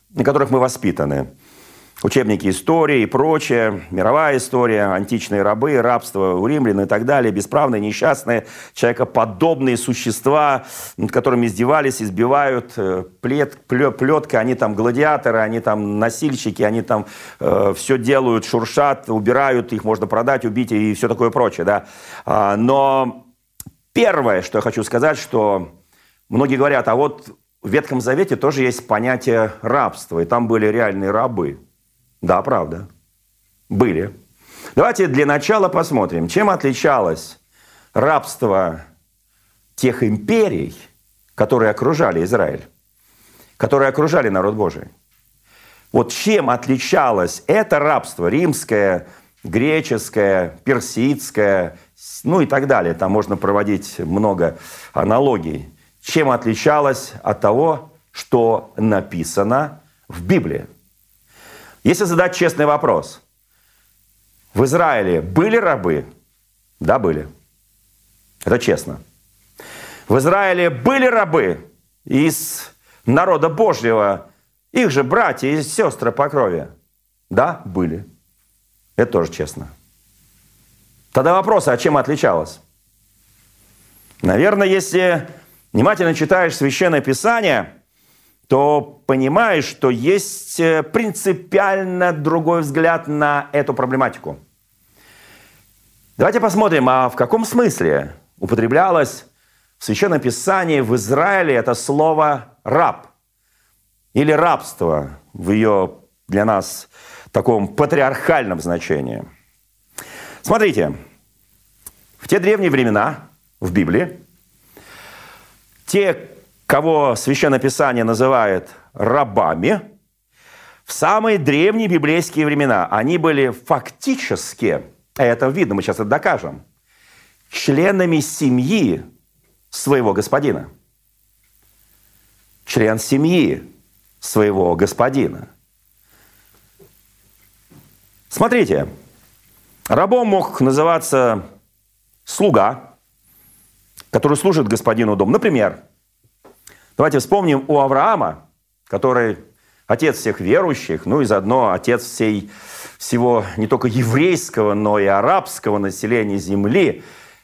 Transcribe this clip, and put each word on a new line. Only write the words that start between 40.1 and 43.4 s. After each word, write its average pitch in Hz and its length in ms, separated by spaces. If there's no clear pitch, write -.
которые 110 340
окружали 113 540
Израиль, 87 400